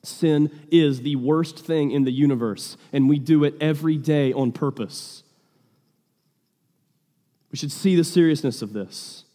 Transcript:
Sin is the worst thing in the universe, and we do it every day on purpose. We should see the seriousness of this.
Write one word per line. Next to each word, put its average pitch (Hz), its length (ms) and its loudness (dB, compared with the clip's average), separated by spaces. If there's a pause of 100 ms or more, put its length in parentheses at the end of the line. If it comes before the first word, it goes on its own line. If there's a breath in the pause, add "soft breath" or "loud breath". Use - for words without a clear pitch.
Sin 151 480 0 (200 loud breath)
is 147 300 4
the 143 160 -4
worst 156 420 -2
thing 151 320 -2
in 135 140 2
the 131 80 0
universe, 127 640 -2 (160 soft breath)
and 135 160 2
we 147 100 4
do 147 260 4
it 143 160 0
every 156 360 0
day 143 360 0
on 131 200 -2
purpose. - 720 -8 (2250)
We 143 60 -12
should 143 160 -8
see 190 240 2
the 170 80 4
seriousness 160 560 2
of 101 120 -10
this. - 520 -12 (100)